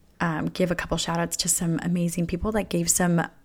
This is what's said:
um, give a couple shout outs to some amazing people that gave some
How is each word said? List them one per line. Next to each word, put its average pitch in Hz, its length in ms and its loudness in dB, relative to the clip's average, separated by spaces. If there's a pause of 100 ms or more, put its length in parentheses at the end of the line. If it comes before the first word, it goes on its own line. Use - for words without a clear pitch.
(200)
um, 160 260 0
give 175 240 0
a 175 40 2
couple - 240 -2
shout 170 200 -2
outs 170 200 -2
to - 100 -2
some 170 340 0
amazing 175 440 0
people 180 260 -2
that 214 160 0
gave 170 220 0
some 175 360 4 (180)